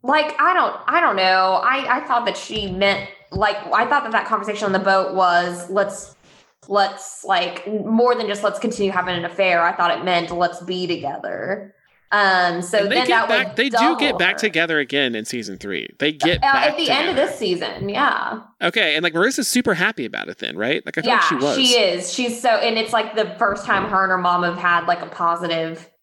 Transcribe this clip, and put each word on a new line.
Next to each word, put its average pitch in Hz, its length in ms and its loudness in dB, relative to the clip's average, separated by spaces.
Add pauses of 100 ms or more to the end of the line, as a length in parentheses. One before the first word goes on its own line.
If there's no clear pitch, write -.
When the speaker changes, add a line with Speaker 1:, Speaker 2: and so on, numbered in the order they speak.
Speaker 1:
Like, 302 360 0
I 359 140 4
don't, 277 220 0 (100)
I 311 140 2
don't 254 160 2
know. 185 480 4
I, 262 320 0
I - 100 -4
thought 240 200 0
that 185 100 -2
she 208 340 -6
meant, 196 380 0 (240)
like, 202 240 0 (160)
I 220 140 4
thought 285 180 0
that 220 80 -8
that 214 140 0
conversation 208 400 -4
on 190 60 0
the 190 60 2
boat 190 360 2
was, 175 560 2
"Let's, 196 440 -2 (540)
let's, - 560 -2
like, 180 420 -2
more 220 480 2
than 226 140 -4
just 202 140 -4
let's 202 160 0
continue 196 340 -2
having 180 240 -2
an 170 100 -4
affair." 175 360 2
I 175 140 2
thought 175 220 2
it - 60 -8
meant, 175 260 0
"Let's 175 320 -2
be 180 240 -4
together." 156 880 -6 (380)
Um, 180 500 2
so 208 160 0
Speaker 2:
And 202 140 2
they 285 40 2
Speaker 1:
then 254 120 2
Speaker 2:
get 339 180 4
Speaker 1:
that - 20 -6
Speaker 2:
back, 240 200 2
Speaker 1:
would - 80 -8
Speaker 2:
they 262 140 0
do 233 60 -2
Speaker 1:
double 294 200 4
Speaker 2:
get 240 220 0
back 180 160 2
Speaker 1:
her. - 40 -8
Speaker 2:
together 165 400 0
again 135 380 0
in 110 80 -6
season 104 340 -8
three. 87 300 -6 (100)
They 151 140 2
get 151 240 2
Speaker 1:
Uh, 269 160 2
Speaker 2:
back 269 160 2
Speaker 1:
at 294 80 -2
the 320 120 -2
end 285 200 0
of 349 80 -2
Speaker 2:
together. 269 120 2
Speaker 1:
this - 120 -8
season, 180 480 -4
yeah. 233 500 -2 (240)
Speaker 2:
Okay, 175 320 2
and, 160 80 0
like, 170 120 0
Marissa's 226 340 2
super 240 260 2
happy 180 300 -2
about 53 240 -6
it 87 100 -6
then, - 180 -6
right? 117 300 -2
Like, - 100 -6
I - 40 -2
feel 247 100 0
Speaker 1:
Yeah, 233 60 4
Speaker 2:
like 185 80 4
she 156 100 2
was. 139 220 0
Speaker 1:
she 269 80 2 (120)
is. 180 360 0
She's 240 280 -4
so, 247 100 2
and 226 280 2
it's, 220 140 -4
like, 220 240 -2
the 214 200 -2
first 208 280 0
time 208 260 0
her 190 140 2
and 185 80 0
her 185 60 0
mom 175 260 0
have 175 140 -2
had, 175 280 0
like, 175 160 0
a 170 40 -12
positive 170 840 -4 (140)